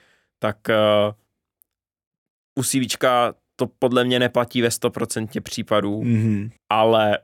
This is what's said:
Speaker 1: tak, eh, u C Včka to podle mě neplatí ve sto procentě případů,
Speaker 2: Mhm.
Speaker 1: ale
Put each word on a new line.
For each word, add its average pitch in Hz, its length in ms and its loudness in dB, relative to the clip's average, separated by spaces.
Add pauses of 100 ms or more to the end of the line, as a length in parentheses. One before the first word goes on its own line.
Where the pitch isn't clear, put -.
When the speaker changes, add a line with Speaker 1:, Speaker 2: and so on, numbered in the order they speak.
(400)
Speaker 1:
tak, - 300 -6
eh, 113 60 2 (1800)
u 127 40 0
C - 160 -2
Včka 123 540 0 (220)
to 123 120 -2
podle 123 360 0
mě 123 160 0
neplatí 120 420 0
ve 117 100 2
sto - 180 -2
procentě 110 520 -8
případů, 104 600 -4
Speaker 2:
Mhm. 110 460 0 (200)
Speaker 1:
ale 110 540 2